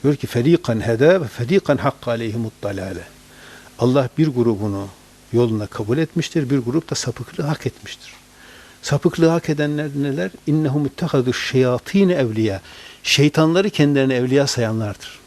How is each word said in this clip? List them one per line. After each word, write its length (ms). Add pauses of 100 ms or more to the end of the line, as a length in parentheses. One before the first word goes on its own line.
Diyor 120
ki, 120
"Ferikan 600
heda 340
ve 60
ferikan 500
hakka 340
aleyhimut 420 (100)
dalale." 400 (760)
Allah 380
bir 100
grubunu 600 (460)
yoluna 340
kabul 300
etmiştir, 520
bir 80
grup 320
da 60
sapıklığı 480
hak 240
etmiştir. 460 (680)
Sapıklığı 460
hak 220
edenler 460
neler? 360 (160)
"İnnehum 380
ittehadu 480
şeyatine 800
evliya." 480 (420)
Şeytanları 680
kendilerine 460
evliya 320
sayanlardır. 800